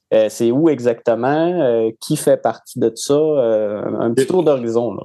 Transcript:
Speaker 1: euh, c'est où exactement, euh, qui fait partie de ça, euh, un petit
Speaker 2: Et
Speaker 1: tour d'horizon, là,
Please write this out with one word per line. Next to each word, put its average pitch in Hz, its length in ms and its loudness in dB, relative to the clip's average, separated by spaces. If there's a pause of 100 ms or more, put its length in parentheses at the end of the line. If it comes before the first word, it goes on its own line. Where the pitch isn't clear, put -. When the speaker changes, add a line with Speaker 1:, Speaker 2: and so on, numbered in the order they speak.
(140)
Speaker 1:
euh, 110 160 4
c'est 117 220 0
où 156 180 4
exactement, 127 920 0
euh, 117 300 0 (100)
qui - 160 -4
fait 139 220 2
partie - 400 -6
de 117 160 0
ça, - 200 -2
euh, 113 680 0 (160)
un 117 160 -2
petit 131 80 2
Speaker 2:
Et 127 60 -2
Speaker 1:
tour 180 160 0
d'horizon, 120 500 0
là, - 100 -12